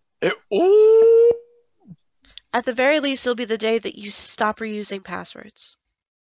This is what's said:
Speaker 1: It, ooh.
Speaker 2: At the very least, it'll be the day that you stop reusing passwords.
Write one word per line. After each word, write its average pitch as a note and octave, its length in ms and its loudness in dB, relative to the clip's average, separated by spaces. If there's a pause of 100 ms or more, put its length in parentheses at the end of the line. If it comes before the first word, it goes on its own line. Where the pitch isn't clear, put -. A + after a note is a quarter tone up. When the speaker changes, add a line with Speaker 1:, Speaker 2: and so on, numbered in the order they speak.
(220)
Speaker 1:
It, - 120 -2 (180)
ooh. A4 800 6 (1200)
Speaker 2:
At A#3+ 100 -4
the B3+ 80 -4
very C4+ 280 0
least, C4+ 260 -4
it'll B3 100 -2
be A#3+ 80 -8
the A3 140 -6
day A3 200 -2
that - 200 -10
you G#3 120 -14
stop - 500 -4
reusing G#3 440 -10
passwords. - 720 -14 (480)